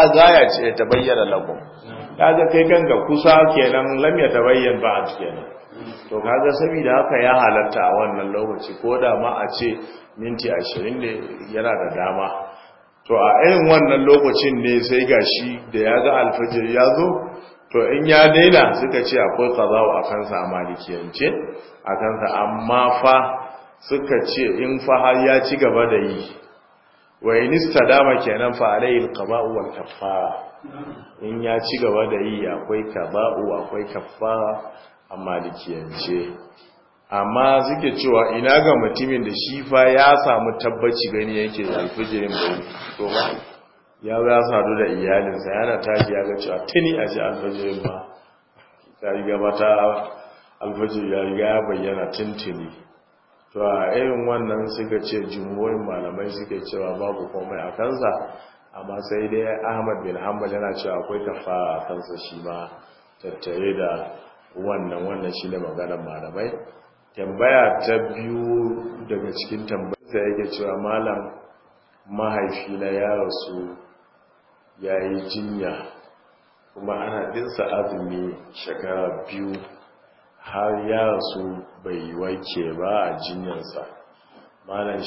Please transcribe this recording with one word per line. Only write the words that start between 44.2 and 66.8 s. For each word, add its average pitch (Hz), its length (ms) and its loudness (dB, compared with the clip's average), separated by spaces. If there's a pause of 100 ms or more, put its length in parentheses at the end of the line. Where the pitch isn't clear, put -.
sadu 110 360 2
da 95 100 2
iyalinsa, 95 640 0
yana 113 260 0
tashi 107 340 0
ya 98 120 -2
ga 101 140 -4
cewa 92 200 -6
tuni 165 400 0
a 110 80 0
ji 104 140 -4
alfajirin 101 640 -6
ba. 92 240 -6 (960)
Ta 101 80 -4
riga 101 280 -4
ba 104 140 0
ta 107 180 2 (920)
alfajir 104 440 -6
ya 98 180 -2
riga 98 240 -4
ya 110 160 2
bayyana 95 480 -4
tuntuni. 95 600 -10 (840)
To 104 60 -8
a 95 320 0
irin 123 340 0
wannan 110 440 -2
suka 110 320 -4
ce 110 240 -6
jumhurin 101 580 -4
malamai 92 460 -8
suke 101 320 -10
cewa 92 340 -6
babu 98 320 -6
komai 95 300 -10
a 87 160 -8
kansa, 123 380 -2 (600)
amma 98 300 -14
sai 107 260 -4
dai 110 220 -2 (160)
Ahmad 110 380 -4
bin 90 100 -6
Hanbal 101 340 -6
yana 101 300 -6
cewa 95 160 -6
akwai 104 320 -6
kafara 90 560 -6
a - 40 -12
kansa 87 300 -10
shi 85 240 -16
ma 85 280 -12 (480)
tattare 92 580 -6
da 90 160 -2 (640)
wannan, 92 520 -6
wannan 95 300 -6
shine 92 240 -8
maganar 87 400 -8
malamai. 82 560 -10 (640)